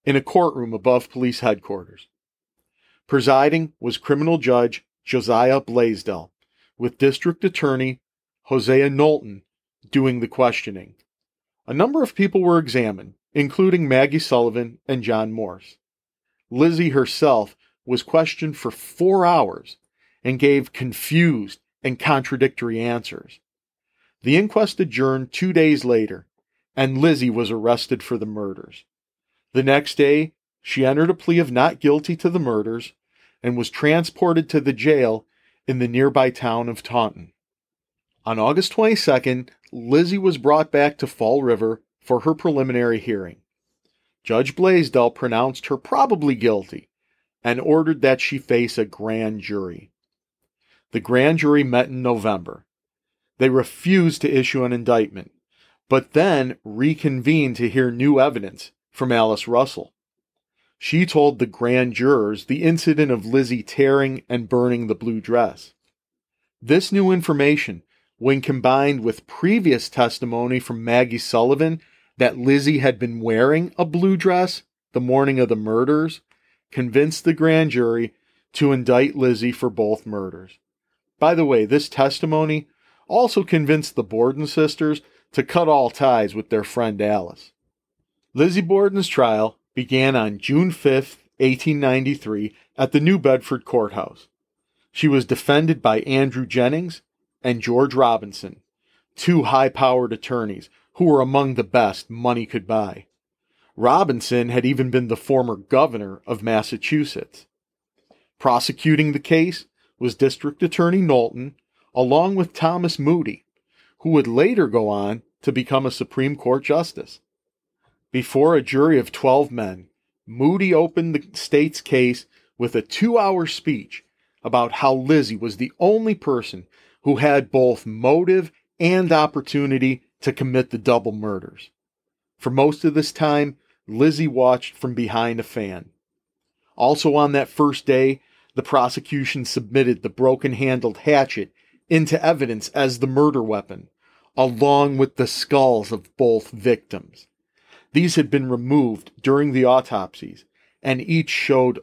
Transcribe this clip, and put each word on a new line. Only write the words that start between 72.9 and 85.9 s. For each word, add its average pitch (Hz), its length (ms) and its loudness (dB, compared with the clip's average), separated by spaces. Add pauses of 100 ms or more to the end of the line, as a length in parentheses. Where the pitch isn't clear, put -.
been 117 220 -8
wearing 127 580 0
a 175 60 0
blue 175 320 0
dress 180 480 -2 (300)
the 123 80 -2
morning 135 380 2
of 120 100 2
the 117 60 0
murders, 127 640 -2 (500)
convinced 135 540 -2
the 165 80 2
grand 160 380 2
jury 117 420 0 (400)
to 143 180 2
indict 127 440 2
Lizzie 123 360 0
for 120 180 -4
both 107 360 -2
murders. 95 520 -12 (600)
By 160 160 4
the 165 100 2
way, 120 200 4
this 143 240 0
testimony 156 800 -2 (400)
also 226 360 2
convinced 151 520 0
the 120 80 -4
Borden 123 440 -2
sisters 151 540 -2 (300)
to 135 120 -2
cut 170 240 0
all 139 220 4
ties 113 460 0